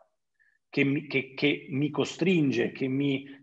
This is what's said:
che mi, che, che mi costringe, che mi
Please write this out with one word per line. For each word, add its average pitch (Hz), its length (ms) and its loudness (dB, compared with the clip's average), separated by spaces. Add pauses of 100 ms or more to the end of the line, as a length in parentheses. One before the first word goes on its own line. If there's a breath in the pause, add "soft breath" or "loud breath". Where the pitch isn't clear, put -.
(680)
che 143 140 2
mi, 139 240 0
che, 135 260 -2
che - 360 0
mi 143 200 0
costringe, 147 840 2
che 135 160 -4
mi 135 380 0 (180 loud breath)